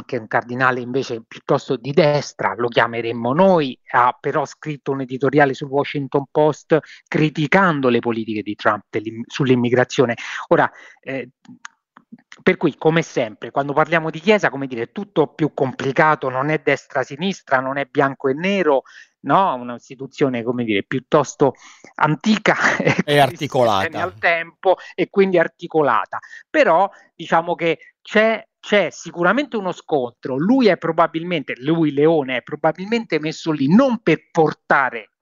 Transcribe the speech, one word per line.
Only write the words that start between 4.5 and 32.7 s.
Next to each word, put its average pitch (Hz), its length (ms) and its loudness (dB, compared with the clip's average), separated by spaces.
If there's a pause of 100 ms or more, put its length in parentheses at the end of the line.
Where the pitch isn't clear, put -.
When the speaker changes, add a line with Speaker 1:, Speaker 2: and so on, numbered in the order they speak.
Speaker 1:
un 135 100 -4
editoriale 135 520 2
sul 143 140 -12
Washington 139 640 -4
Post 151 480 2 (260)
criticando 156 840 0
le 120 100 2
politiche 110 420 -4
di 104 140 -8
Trump 104 340 -2
dell'im-, 110 380 -8
sull'immigrazione. 123 880 0 (320)
Ora, 147 240 2 (300)
eh, 135 260 -10 (1120)
per 185 140 0
cui, 156 220 -2
come 160 240 2
sempre, 117 500 -6
quando 143 220 -4
parliamo 156 360 -2
di 156 120 -10
Chiesa, 180 280 2
come 135 160 -8
dire, 123 180 -6
è - 100 -12
tutto 180 340 -2
più - 260 -4
complicato, 147 760 0
non 131 200 -4
è 156 140 -2
destra-sinistra, 139 960 -4
non 135 160 -4
è 143 100 -4
bianco 139 440 0
e 131 40 2
nero, 160 500 0 (380)
no? 165 340 2
Una 123 200 -8
istituzione, 131 680 -4
come 123 220 -2
dire, 107 200 -2
piuttosto 135 680 0 (420)
antica 190 600 0
<laughs> - 240 0
e 156 120 0
Speaker 2:
E - 120 -2
Speaker 1:
quindi 147 160 2
Speaker 2:
articolata. 127 640 2
Speaker 1:
si 95 60 -4
tiene - 140 -8
al 185 160 -8
tempo 170 580 0 (160)
e 170 160 -2
quindi 190 280 2
articolata. 151 840 0 (300)
Però, 196 400 4 (240)
diciamo 170 420 -2
che 165 240 -2 (220)
c'è, 220 440 0 (140)
c'è 196 320 0
sicuramente 185 640 -2
uno 185 140 -4
scontro. 131 640 -4
Lui 226 300 4
è 175 100 4
probabilmente, 165 800 -2
lui 151 360 0
Leone 143 440 2
è 120 40 -6
probabilmente 180 800 -4